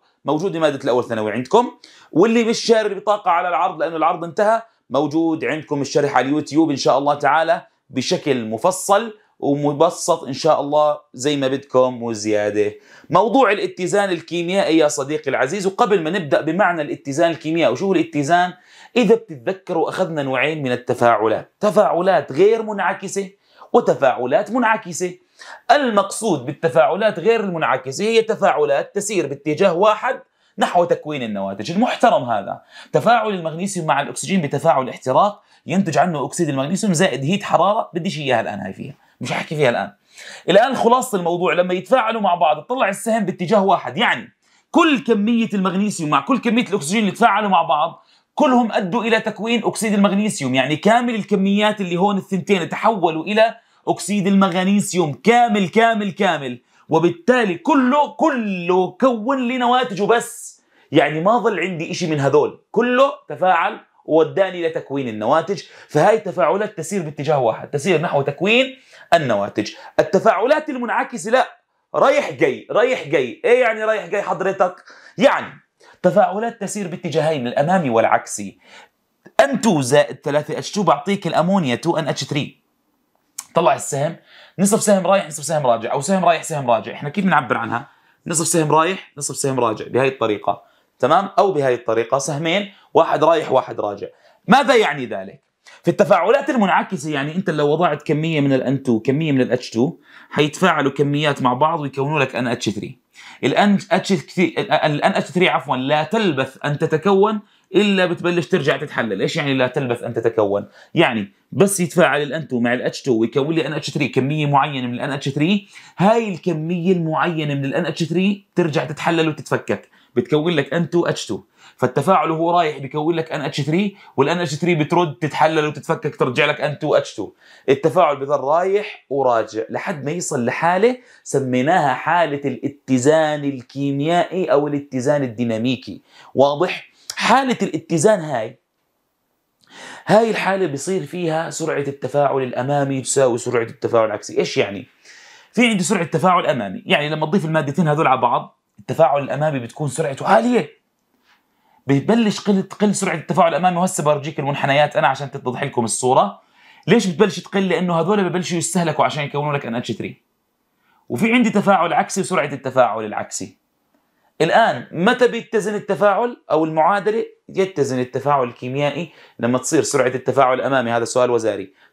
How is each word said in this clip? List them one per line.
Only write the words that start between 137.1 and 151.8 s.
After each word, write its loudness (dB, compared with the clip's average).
حالة 2
الاتزان 0
هاي، -8
هاي 6
الحالة -2
بصير -4
فيها -4
سرعة -4
التفاعل 0
الأمامي -2
تساوي 2
سرعة -2
التفاعل 0
العكسي. -6
إيش 0
يعني؟ -2
في 4
عندي 0
سرعة 0
تفاعل 2
أمامي، -4
يعني 0
لما -4
تضيف 0
المادتين 0
هذول 2
على 2
بعض -2
التفاعل 2
الأمامي -2
بتكون -8
سرعته -6
عالية، 2